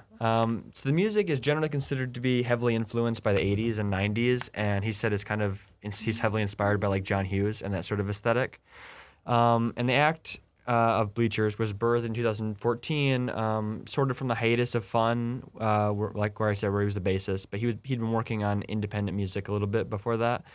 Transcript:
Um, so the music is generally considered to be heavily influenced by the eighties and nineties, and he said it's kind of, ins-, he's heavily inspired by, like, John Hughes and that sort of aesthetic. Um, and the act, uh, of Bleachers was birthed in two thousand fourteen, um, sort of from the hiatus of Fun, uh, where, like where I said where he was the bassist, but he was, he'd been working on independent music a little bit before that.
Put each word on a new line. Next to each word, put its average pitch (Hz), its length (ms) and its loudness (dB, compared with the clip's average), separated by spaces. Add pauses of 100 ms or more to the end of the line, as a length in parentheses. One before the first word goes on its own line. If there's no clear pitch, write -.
(220)
Um, 113 500 2
so - 160 -6
the 135 60 2
music 208 360 2
is 131 120 0
generally 151 260 0
considered 135 460 -2
to 123 80 -8
be 127 220 2
heavily 120 300 2
influenced 113 480 0
by 104 120 2
the 87 80 4
eighties 107 380 0
and 104 100 0
nineties, 110 640 0
and 104 320 0
he 110 80 -2
said 110 180 2
it's 101 140 -2
kind 107 160 -2
of, 98 280 -2 (120)
ins-, 104 180 -2
he's - 200 0
heavily 110 220 2
inspired 101 380 0
by, 104 80 0
like, 98 160 0
John 98 220 0
Hughes 98 360 0
and 101 120 -4
that 85 100 -2
sort 101 160 -2
of 98 100 -2
aesthetic. 117 520 -2 (640)
Um, 117 500 4
and 120 140 -2
the 127 40 2
act, 151 460 2 (300)
uh, - 20 2 (300)
of 101 120 -2
Bleachers 110 460 0
was 107 140 -2
birthed 117 320 0
in 113 80 -4
two 117 100 -4
thousand 107 340 -2
fourteen, 127 720 0
um, 110 580 -2
sort 135 220 0
of 123 60 -2
from 131 140 -4
the 117 60 0
hiatus 117 380 2
of 110 120 0
Fun, 117 580 0 (160)
uh, 107 300 2
where, 104 220 -2
like 104 280 -2
where 110 100 2
I 104 40 2
said 101 180 0
where 101 100 2
he 101 40 2
was 101 100 0
the 98 60 -4
bassist, 95 500 0
but 101 80 -6
he 113 60 -2
was, 117 180 0
he'd 131 160 -4
been 113 140 -2
working 110 320 -2
on 101 180 0
independent 101 540 -2
music 98 320 -4
a - 20 -2
little 101 160 -2
bit 107 220 -2
before 113 260 -2
that. 117 400 -2